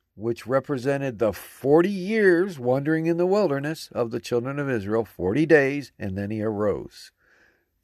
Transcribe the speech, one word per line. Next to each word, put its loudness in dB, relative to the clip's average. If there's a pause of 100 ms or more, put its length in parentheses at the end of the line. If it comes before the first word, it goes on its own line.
(140)
which -8
represented -2
the 2
forty 2
years 2
wandering 0
in 0
the 2
wilderness -2
of -2
the -6
children -4
of -4
Israel, 0
forty 0
days, 4
and -6
then -4
he -4
arose -4 (720)